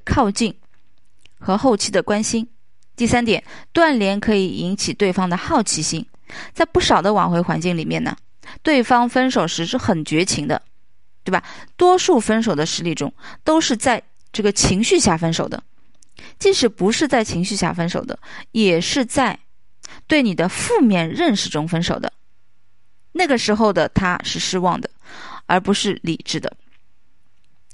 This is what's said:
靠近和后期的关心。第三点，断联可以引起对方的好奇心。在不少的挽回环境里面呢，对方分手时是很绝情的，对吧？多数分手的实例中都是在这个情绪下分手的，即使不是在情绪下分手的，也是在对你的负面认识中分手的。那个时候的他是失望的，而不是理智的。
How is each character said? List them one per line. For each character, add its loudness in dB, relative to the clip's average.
靠 2
近 -2
和 0
后 4
期 -4
的 2
关 0
心。 -2
第 0
三 2
点， 2
断 4
联 2
可 2
以 2
引 -4
起 -4
对 2
方 0
的 0
好 0
奇 -4
心。 -4
在 0
不 0
少 4
的 2
挽 2
回 2
环 -2
境 -2
里 -4
面 -2
呢， -4
对 2
方 4
分 2
手 2
时 -4
是 -2
很 0
绝 0
情 -4
的， -2
对 -8
吧？ 0
多 6
数 2
分 0
手 0
的 0
实 -6
例 -2
中 -4
都 4
是 0
在 0
这 -2
个 2
情 2
绪 4
下 4
分 0
手 -4
的， -10
即 4
使 2
不 0
是 2
在 2
情 -4
绪 -4
下 -2
分 -2
手 -4
的， -10
也 4
是 0
在 0
对 4
你 2
的 0
负 0
面 4
认 0
识 -6
中 -4
分 0
手 -2
的。 -6
那 0
个 2
时 0
候 2
的 0
他 0
是 -6
失 -4
望 0
的， -8
而 4
不 0
是 -2
理 -4
智 -6
的。 -8